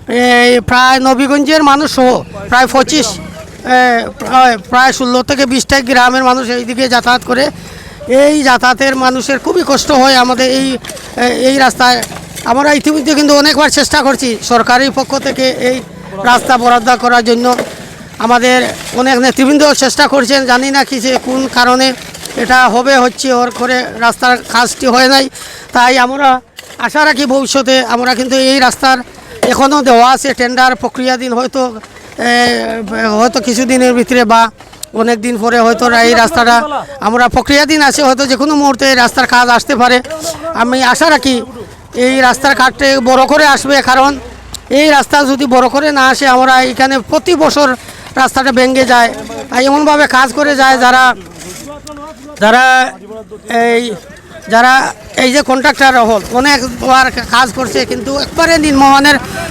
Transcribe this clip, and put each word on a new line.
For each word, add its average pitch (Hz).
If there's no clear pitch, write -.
এই 247
প্রায় 254
নবীগঞ্জের 277
মানুষ 285
সহ 254
প্রায় 254
পঁচিশ, 269
এ, 202
প্রায়, 254
প্রায় 254
ষোলো 254
থেকে 277
বিশটা 262
গ্রামের 254
মানুষ 254
এই 247
দিকে 247
যাতায়াত 240
করে। 254
এই 285
যাতায়াতের 254
মানুষের 262
খুবই 339
কষ্ট 277
হয় 269
আমাদের 254
এই, 269
এ, 240
এই 269
রাস্তায়। 247
আমরা 277
ইতিমধ্যে 302
কিন্তু 294
অনেকবার 285
চেষ্টা 294
করছি 262
সরকারি 240
পক্ষ 262
থেকে 262
এই 254
রাস্তা 247
বরাদ্দ 240
করার 240
জন্য। 240
আমাদের 240
অনেক 254
নেতৃবৃন্দ 262
চেষ্টা 269
করছেন, 269
জানি 254
না 277
কি 269
যে 262
কোন 262
কারণে 247
এটা 240
হবে, 247
হচ্ছে 247
ওর 240
করে 247
রাস্তার 240
কাজটি 240
হয় 254
নাই। 269
তাই 254
আমরা 269
আশা 294
রাখি 285
ভবিষ্যতে 262
আমরা 247
কিন্তু 254
এই 262
রাস্তার 262
এখনও 269
দেওয়া 240
আছে 262
টেন্ডার 254
প্রক্রিয়াধীন, 254
হয়তো, 254
এ, 240
হয়তো 240
কিছুদিনের 254
ভিতরে 247
বা 226
অনেক 226
দিন 240
পরে 233
হয়তো 226
এই 240
রাস্তাটা 233
আমরা 240
প্রক্রিয়াধীন 285
আছে, 277
হয়তো 254
যে 247
কোনো 294
মুহূর্তে 277
এই 262
রাস্তার 247
কাজ 247
আসতে 240
পারে। 247
আমি 247
আশা 254
রাখি 262
এই 262
রাস্তার 262
কাজটা 269
বড় 262
করে 294
আসবে, 277
কারণ 262
এই 285
রাস্তা 285
যদি 269
বড় 254
করে 285
না 269
আসে, 269
আমরা 262
এখানে 262
প্রতি 311
বছর 294
রাস্তাটা 262
ভেঙে 254
যায়। 240
আর 247
এমনভাবে 294
কাজ 262
করে 294
যায় 262
যারা 254
যারা 240
এই, 233
যারা 254
এই 262
যে 285
কন্ট্রাক্টর 262
হল, 214
অনেকবার 254
কাজ 240
করছে, 247
কিন্তু 247
একবারে 330
নিম্নমানের 277